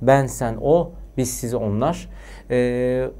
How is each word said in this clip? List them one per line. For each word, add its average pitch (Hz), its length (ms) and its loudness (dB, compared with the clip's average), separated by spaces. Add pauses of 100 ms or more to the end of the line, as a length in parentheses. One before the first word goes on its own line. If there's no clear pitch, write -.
Ben, 135 240 6
sen, 120 340 -4
o, 170 320 2 (240)
biz, 127 140 0
siz, 120 240 -4
onlar. 113 540 0 (420)
Ee, 127 580 2 (120)